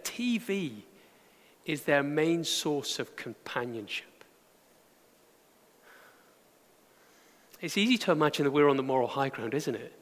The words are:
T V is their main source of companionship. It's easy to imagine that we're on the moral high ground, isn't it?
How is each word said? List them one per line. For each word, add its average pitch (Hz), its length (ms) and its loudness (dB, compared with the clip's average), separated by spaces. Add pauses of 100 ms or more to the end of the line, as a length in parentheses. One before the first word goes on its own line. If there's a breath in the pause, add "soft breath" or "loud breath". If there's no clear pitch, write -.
T 240 340 -2
V 170 460 -4 (800 soft breath)
is 151 200 -6
their 143 200 4
main 156 400 2
source - 560 -2
of - 160 -8
companionship. - 1080 -8 (3250 soft breath)
It's 170 160 -4
easy 226 220 4
to - 120 2
imagine 151 320 4
that 139 80 4
we're 147 180 6
on 139 60 4
the 135 80 0
moral 131 240 2
high 135 220 -2
ground, 113 240 -6
isn't 147 220 -2
it? 120 260 -12